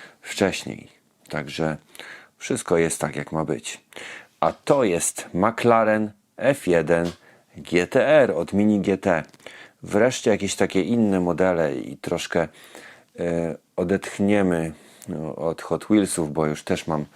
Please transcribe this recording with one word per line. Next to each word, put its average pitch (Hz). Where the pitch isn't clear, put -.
wcześniej. -
Także 76
wszystko -
jest 82
tak, 78
jak 73
ma 80
być. 73
A 165
to 143
jest -
McLaren 107
F 135
jeden 85
G 87
T 123
R 139
od 82
Mini 104
G 95
T. 85
Wreszcie 110
jakieś 101
takie 95
inne 101
modele 85
i 64
troszkę, 85
e, 85
odetchniemy, 92
no, 78
od 80
Hot -
Wheelsów, 90
bo 78
już 76
też 90
mam 78